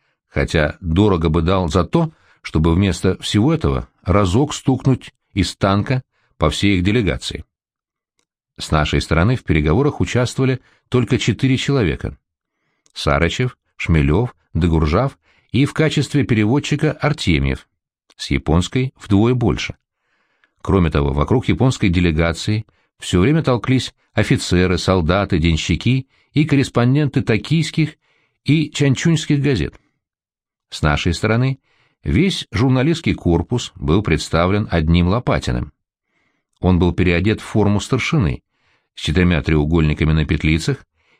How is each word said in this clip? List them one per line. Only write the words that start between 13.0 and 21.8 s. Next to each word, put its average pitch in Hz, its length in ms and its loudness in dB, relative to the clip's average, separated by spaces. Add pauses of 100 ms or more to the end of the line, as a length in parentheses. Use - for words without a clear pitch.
Шмелёв, 80 580 0 (180)
Дегуржав 82 640 0 (340)
и 135 140 2
в - 80 -4
качестве 147 500 0
переводчика 135 680 0
Артемьев, 71 760 -2 (480)
с - 140 -10
японской 87 680 0
вдвое 107 360 2
больше. 110 420 -2 (840)
Кроме 87 300 2
того, 71 220 0
вокруг 73 340 0
японской 117 420 0